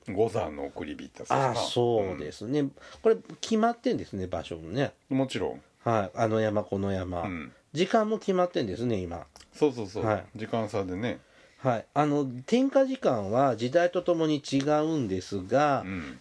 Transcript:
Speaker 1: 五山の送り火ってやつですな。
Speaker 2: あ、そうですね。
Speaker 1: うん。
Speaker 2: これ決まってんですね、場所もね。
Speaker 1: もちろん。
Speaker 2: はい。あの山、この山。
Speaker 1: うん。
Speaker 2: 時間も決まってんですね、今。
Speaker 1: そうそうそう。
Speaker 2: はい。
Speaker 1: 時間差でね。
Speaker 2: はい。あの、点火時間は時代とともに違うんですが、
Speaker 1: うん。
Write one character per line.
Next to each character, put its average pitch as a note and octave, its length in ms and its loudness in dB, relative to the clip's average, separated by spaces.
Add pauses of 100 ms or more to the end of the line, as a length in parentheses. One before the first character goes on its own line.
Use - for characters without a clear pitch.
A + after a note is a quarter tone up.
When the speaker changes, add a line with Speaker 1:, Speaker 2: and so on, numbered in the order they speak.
Speaker 1:
五 G#2 200 2
山 F2+ 280 -4
の C#2 80 -6
送 C#2 200 -8
り D2+ 120 -8
火 D2 80 -14
っ C#2 40 -14
て - 120 -18
や - 60 -12
つ - 20 -8
で - 60 2
す - 0 -
な。 C3+ 160 2
Speaker 2:
あ、 A#2 40 -2
そ A2+ 600 2
う C#2 40 -8
で D2+ 140 -8
す G#2 160 -10
ね。 D3 120 0
Speaker 1:
う - 40 2
ん。 C#3 80 -4 (300)
Speaker 2:
こ A3+ 80 4
れ A3 60 4 (240)
決 - 180 0
ま A3+ 120 2
っ A#3 80 -6
て B3+ 140 -2
ん E3+ 40 0
で G2+ 80 -6
す - 100 -10
ね、 F#2+ 120 -4
場 F2 160 -4
所 E2 140 -10
も D#2+ 140 -12
ね。 B2 220 -2 (160)
Speaker 1:
も C3+ 200 0
ち - 100 -6
ろ F2 100 0
ん。 C2 140 -8 (220)
Speaker 2:
は G#2+ 280 2
い。 - 60 -6
あ A#2 80 4
の A2 140 2
山、 G#2+ 240 2
こ G2 160 -4
の G2 100 0
山。 F2+ 320 -2
Speaker 1:
う E2 60 -2
ん。 D#2+ 240 -8 (200)
Speaker 2:
時 E3+ 140 0
間 G#3+ 220 2
も A3 100 0
決 - 140 -2
ま F3+ 120 4
っ F3+ 60 0
て D#3+ 120 0
ん A#2 40 -2
で F#2 100 -4
す A#2+ 100 -2
ね、 A#2+ 100 2
今。 F2 300 -6 (260)
Speaker 1:
そ - 160 4
う C3+ 40 2
そ A#2 120 -6
う - 20 -6
そ F#2+ 140 -8
う。 - 40 0
Speaker 2:
は A2 140 2
い。 F2 60 -10 (100)
Speaker 1:
時 G#2+ 140 -8
間 A2 200 -2
差 G2+ 160 -2
で F2+ 120 -4
ね。 A2 240 -4 (380)
Speaker 2:
は B2+ 180 2
い。 G#2+ 180 -8
あ D3 120 4
の、 D3 180 2 (220)
点 C4 240 4
火 C4+ 160 4
時 C4 100 -4
間 A2 340 0
は B2+ 260 4
時 A#2 140 -2
代 F3 220 4
と F3+ 100 0
と F3 140 2
も E3 100 2
に D3+ 140 2
違 C#3 220 0
う D3+ 360 2
ん C3 80 0
で F#2+ 140 -2
す F#2 260 -6
が、 C3 400 2
Speaker 1:
う - 20 -6
ん。 F2+ 320 -8